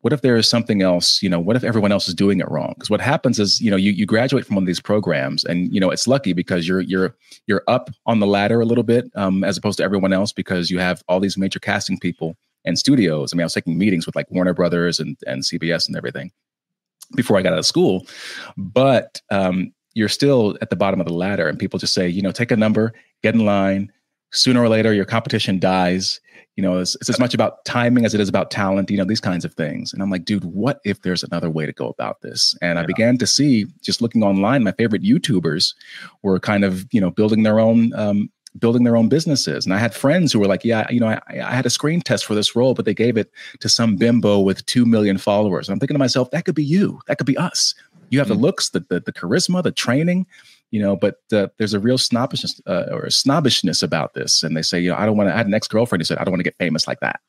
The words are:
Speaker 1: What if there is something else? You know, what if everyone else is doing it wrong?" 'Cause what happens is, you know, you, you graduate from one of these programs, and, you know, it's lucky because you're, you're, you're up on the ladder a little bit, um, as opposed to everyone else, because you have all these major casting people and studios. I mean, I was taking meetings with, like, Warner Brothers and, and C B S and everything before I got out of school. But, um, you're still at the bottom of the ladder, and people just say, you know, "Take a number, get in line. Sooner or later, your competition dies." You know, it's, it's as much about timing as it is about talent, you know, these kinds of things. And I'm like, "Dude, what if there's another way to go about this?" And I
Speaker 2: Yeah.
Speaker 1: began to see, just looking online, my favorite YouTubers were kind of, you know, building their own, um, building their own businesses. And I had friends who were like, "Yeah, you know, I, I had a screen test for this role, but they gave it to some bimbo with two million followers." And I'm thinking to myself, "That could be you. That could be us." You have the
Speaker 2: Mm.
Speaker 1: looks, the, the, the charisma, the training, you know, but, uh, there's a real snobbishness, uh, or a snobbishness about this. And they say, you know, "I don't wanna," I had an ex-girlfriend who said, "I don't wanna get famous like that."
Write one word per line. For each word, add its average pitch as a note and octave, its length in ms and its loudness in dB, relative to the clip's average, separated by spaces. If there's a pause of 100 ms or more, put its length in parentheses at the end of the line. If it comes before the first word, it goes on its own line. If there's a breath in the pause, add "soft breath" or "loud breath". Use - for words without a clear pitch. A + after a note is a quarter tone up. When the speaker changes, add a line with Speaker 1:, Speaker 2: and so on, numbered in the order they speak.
Speaker 1:
What A#2+ 120 -2
if C#3+ 100 -4
there B2 140 4
is A2 120 2
something A2+ 340 0
else? F2+ 400 2
You G2 60 0
know, F2 100 0
what F2 160 0
if B2 80 0
everyone G#2 300 0
else G2 160 -2
is F2+ 60 -4
doing G2 260 2
it - 100 -6
wrong?" - 280 -4
'Cause - 120 -8
what G#2+ 100 2
happens C3 380 0
is, G2+ 220 0
you A2+ 100 2
know, G2 60 2
you, G2 160 4
you G2 120 0
graduate A#2 420 0
from G#2 100 0
one F#2+ 80 2
of - 20 -2
these F2+ 140 -2
programs, D2+ 640 -2
and, F2 280 -2
you G#2 60 0
know, F#2+ 120 2
it's D2 180 -2
lucky B2+ 240 2
because F2 340 -2
you're, F#2 140 0
you're, F#2 340 -2 (320 loud breath)
you're G2 220 0
up B2 220 0 (160)
on A2+ 120 2
the G2+ 80 2
ladder G2+ 340 2
a A#2 40 2
little A#2 200 2
bit, A#2+ 300 2
um, F#2+ 300 0
as F#2 120 -2
opposed G2+ 220 -4
to D2 60 0
everyone F#2+ 280 0
else, F#2+ 200 0
because F2+ 400 -4
you F2+ 80 0
have F2+ 260 -2
all F#2 140 2
these G2 180 -2
major F#2+ 220 -4
casting G2 400 -4
people E2 360 -6 (280)
and E2+ 140 -2
studios. E2+ 540 2
I E2+ 40 -4
mean, E2+ 60 0
I E2 40 -2
was - 80 -6
taking E2 240 -2
meetings F2+ 280 0
with, - 100 -8
like, D2 140 -6
Warner F2+ 240 0
Brothers F2 440 0
and, D#2 180 -8 (100)
and B1+ 180 -6
C - 140 -4
B E2 120 -4
S E2 160 -2
and E2 100 -6
everything - 360 -10 (840)
before A#2 240 0
I F#2 40 0
got F#2 100 2
out F2 80 0
of - 60 -2
school. A#2+ 400 0 (500 loud breath)
But, B2 640 0 (100)
um, F#2 420 0 (240)
you're G#2+ 120 2
still B2 520 2
at - 100 -6
the F#2+ 60 -2
bottom F#2+ 240 0
of E2 60 -2
the E2+ 80 -4
ladder, F2+ 340 -2
and D#2 100 -4
people F#2+ 200 -4
just - 160 -2
say, F#2 120 0
you F2 160 -2
know, F#2+ 80 -2
"Take A#2+ 220 -2
a A#2+ 40 2
number, A2 360 2 (300 soft breath)
get A2 120 2
in A2+ 120 4
line. G2 440 0 (420)
Sooner B2 280 4
or A#2+ 80 4
later, A2 240 4
your G2 140 2
competition A2 520 -2
dies." F#2 600 0 (360 soft breath)
You F#2+ 60 -4
know, F2+ 160 0
it's, F2+ 180 -2
it's - 140 -6
as A#2 80 0
much B2 160 0
about A2+ 300 -2
timing A#2+ 420 2
as G#2+ 80 0
it G#2 60 2
is G2+ 80 2
about F#2+ 220 -2
talent, G2 400 0
you G2+ 60 0
know, G2 80 2
these G#2+ 160 -2
kinds F2+ 240 -4
of E2+ 100 -8
things. E2 380 -6
And - 100 -8
I'm G2 80 -4
like, F2+ 140 -4
"Dude, G2+ 200 -2
what G2+ 400 -4
if G2+ 180 -4
there's F2+ 220 -4
another E2+ 260 -4
way D#2 160 -4
to - 60 -8
go B1 160 -6
about A1+ 320 -8
this?" - 420 -2
And E2+ 160 -2
I E2+ 40 -2
Speaker 2:
Yeah. D#2+ 40 -4
Speaker 1:
began A2+ 320 2
to G#2+ 80 0
see, B2 400 4 (160)
just - 200 -4
looking A2+ 200 0
online, G2+ 420 2
my F#2+ 80 0
favorite G#2+ 300 0
YouTubers F#2 720 0 (480 loud breath)
were F#2+ 180 2
kind G2+ 240 0
of, F#2 280 -2
you A2+ 80 2
know, F2+ 100 0
building G#2+ 320 2
their G#2+ 160 4
own, A2+ 360 4
um, G#2 360 -2 (280)
building A#2+ 260 2
their A#2 120 4
own A2+ 140 4
businesses. C#3 560 0
And F#2 80 0
I G2 40 0
had A2+ 160 0
friends D3+ 380 2
who A2 80 4
were G2+ 60 2
like, F#2+ 180 0
"Yeah, A2+ 260 0
you A#2+ 100 2
know, A2+ 80 2
I, A2 120 -2 (320)
I - 20 -4
had B2+ 120 -2
a B2 40 -2
screen D#3+ 300 -2
test G#2+ 260 -2
for G#2+ 80 -2
this G#2 220 0
role, B2 180 4
but G#2 100 -4
they G#2 100 0
gave A#2 220 0
it G#2 140 -2 (300 loud breath)
to - 80 -8
some A2 280 2
bimbo G#2 440 4
with F#2+ 260 2
two B2 200 4
million G#2 320 4
followers." G2+ 500 0
And G2 60 -2
I'm F#2+ 60 -4
thinking C#3+ 140 -2
to C3+ 120 2
myself, B2 240 0
"That E3 140 -4
could E3 100 -2
be D3+ 100 0
you. F3 420 0
That - 120 -2
could C#3+ 80 -2
be C3+ 120 0
us." - 360 -2 (340 soft breath)
You B2+ 120 0
have C3 80 0
the G2+ 80 2
Speaker 2:
Mm. G#2 60 2
Speaker 1:
looks, - 280 0
the, F2+ 180 -2
the, F2 120 -2
the - 120 -10
charisma, F3 520 -2
the - 80 0
training, F3 540 0 (440 soft breath)
you G#2+ 100 -2
know, G2+ 140 2
but, G2 280 -2 (100)
uh, G2+ 160 2 (100)
there's G#2+ 160 -2
a G2+ 60 0
real B2 180 2
snobbishness, A#2+ 680 -4
uh, F#2+ 260 -2
or - 100 -6
a - 80 -6
snobbishness C3+ 720 2
about D#2 320 -2
this. - 300 -2
And D#2+ 120 -2
they D#2 60 -2
say, F2+ 180 -2
you F2+ 100 0
know, E2+ 60 -2
"I G#2 100 0
don't A2 100 2
wanna," G2 180 2
I - 20 0
had A2+ 120 0
an G2+ 60 0
ex-girlfriend G#2+ 460 0
who D#2+ 40 -4
said, E2 140 -4
"I - 60 -4
don't F#2 80 -2
wanna E2+ 120 -2
get - 120 -4
famous D#2+ 300 -4
like - 140 -8
that." - 180 -4 (100)